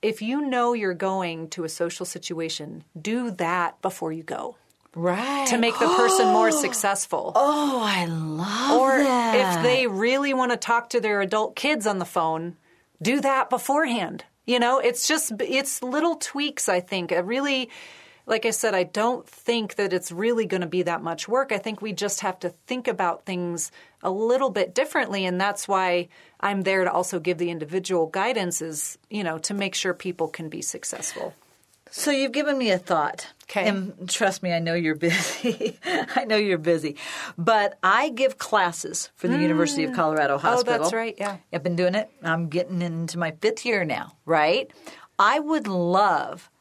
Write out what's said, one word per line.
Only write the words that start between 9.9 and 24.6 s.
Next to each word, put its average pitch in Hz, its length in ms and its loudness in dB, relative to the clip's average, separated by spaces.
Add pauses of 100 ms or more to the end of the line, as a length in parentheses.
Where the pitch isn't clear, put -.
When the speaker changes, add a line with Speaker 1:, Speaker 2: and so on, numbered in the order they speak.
Speaker 1:
wanna 247 240 2
talk 233 340 0
to 240 80 2
their 208 220 0
adult 214 340 0
kids 269 300 0
on 202 140 0
the 170 60 -2
phone, 165 520 -2 (440)
do 240 200 2
that 269 280 2
beforehand. 240 760 0 (220)
You 240 140 2
know, 247 200 4
it's - 280 0
just, 302 320 0
it's 269 440 -2
little 311 320 0
tweaks, 285 540 -4
I 180 100 2
think. 180 320 -4
A 175 100 2
really 254 480 -2 (580)
like 226 180 0
I 220 60 2
said, 214 240 0
I - 80 2
don't 233 440 -2
think - 480 -4
that 196 180 0
it's 180 180 -2
really 220 340 0
gonna 180 220 -2
be 180 160 0
that 170 180 -2
much 165 280 -6
work. 262 240 0
I 202 40 0
think 214 240 -6
we 214 120 -6
just 196 260 -4
have 185 200 -4
to 180 100 -6 (180)
think 254 200 -4
about 185 380 -2
things 175 460 -4 (320)
a 190 80 0
little 233 380 2
bit 180 260 -2